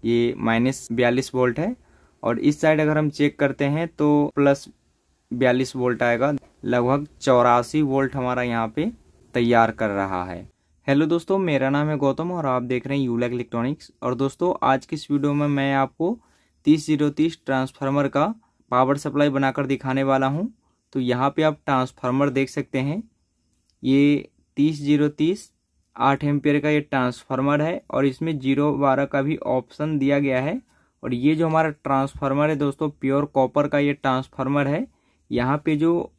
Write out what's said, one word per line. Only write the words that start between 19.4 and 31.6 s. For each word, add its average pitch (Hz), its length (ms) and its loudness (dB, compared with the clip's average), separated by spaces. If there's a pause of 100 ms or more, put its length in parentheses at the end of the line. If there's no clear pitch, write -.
दिखाने 135 380 -2
वाला 135 240 2
हूं। 160 160 -2 (480)
तो 139 80 -2
यहाँ 123 280 0
पे 156 140 -2
आप 151 220 0
ट्रांसफार्मर 131 680 0
देख 135 180 0
सकते 135 300 -6
हैं, 147 220 -4 (840)
ये 139 460 2 (280)
तीस 147 240 0
जीरो 147 280 2
तीस 160 420 -2 (440)
आठ 139 280 0
एम्पियर 143 360 2
का 147 100 -2
ये 151 120 2
ट्रांसफार्मर 135 800 -2
है 165 280 -4
और 135 160 0
इसमें 151 340 -2
ज़ीरो 135 360 0
बारह 139 320 2
का 139 140 -2
भी 147 160 -2
ऑप्शन 147 600 -4
दिया 139 200 2
गया 131 220 0
है। 175 200 -6 (420)
और 123 120 -4
ये 143 200 2
जो 160 120 0
हमारा 160 240 2